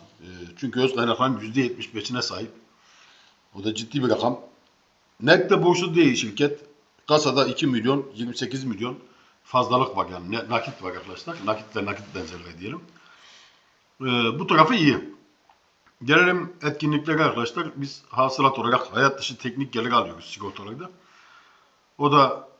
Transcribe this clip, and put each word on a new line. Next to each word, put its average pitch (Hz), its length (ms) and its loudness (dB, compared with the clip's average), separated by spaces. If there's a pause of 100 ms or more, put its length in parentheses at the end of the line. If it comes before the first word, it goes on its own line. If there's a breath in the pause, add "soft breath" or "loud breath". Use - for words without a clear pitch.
(200)
E, 85 60 -20 (300)
çünkü 123 240 -4
öz 127 140 2
kaynakların 120 460 2
yüzde 110 200 -2
yetmiş 117 340 -4
beşine 117 280 -6
sahip. 98 280 -8 (1040 soft breath)
O 98 100 -12
da 110 100 -2
ciddi 127 300 -4
bir 120 40 2
rakam. 113 320 0 (800)
Net'te 175 420 6
borçlu 175 320 2
değil 143 220 6
şirket. 120 440 -2 (480)
Kasada 139 380 4
iki 131 200 -2
milyon 131 480 2
yirmi 120 220 -8
sekiz 131 280 -6
milyon 110 340 -6 (460 soft breath)
fazlalık 127 520 0
var. 90 160 -2
Yani 90 180 -10
ne-, 107 200 -6
nakit 120 320 -4
var 90 80 -8
arkadaşlar. 92 540 -12
Nakitle 107 400 -4
nakit 98 300 -10
benzerliği 87 440 -12
diyelim. 110 220 -12 (1200 soft breath)
E, 120 380 0
bu - 80 -4
tarafı 160 280 6
iyi. 147 240 4 (1080)
Gelelim 175 480 2 (100)
etkinliklere 151 640 0
arkadaşlar. 120 520 -2
Biz 139 320 -10
hasılat 131 500 0
olarak 120 380 0
hayat 135 220 2
dışı - 200 -8
teknik 131 340 -8
gelir 120 200 -2
alıyoruz 95 320 0
sigortalarda. 104 680 -12 (1080 soft breath)
O 143 140 2
da 139 360 4 (120)